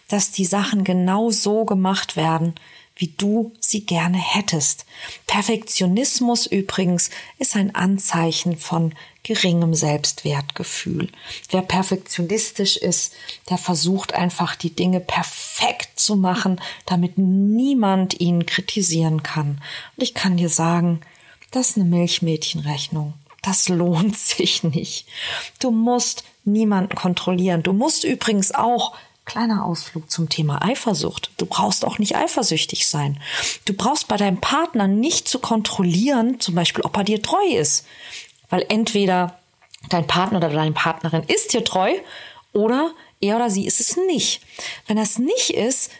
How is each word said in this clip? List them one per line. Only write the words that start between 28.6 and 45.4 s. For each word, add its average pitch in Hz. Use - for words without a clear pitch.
kleiner 220
Ausflug 160
zum 160
Thema 147
Eifersucht, -
du -
brauchst 202
auch -
nicht 208
eifersüchtig 233
sein. 143
Du 202
brauchst 226
bei -
deinem 294
Partner 285
nicht 220
zu 254
kontrollieren, 226
zum 170
Beispiel, 170
ob -
er 202
dir 208
treu 370
ist. 165
Weil 185
entweder 202
dein 175
Partner 185
oder 165
deine 156
Partnerin 160
ist -
dir 233
treu 196
oder 254
er 202
oder 240
sie 190
ist -
es -
nicht. 359
Wenn 214
das 214
nicht 392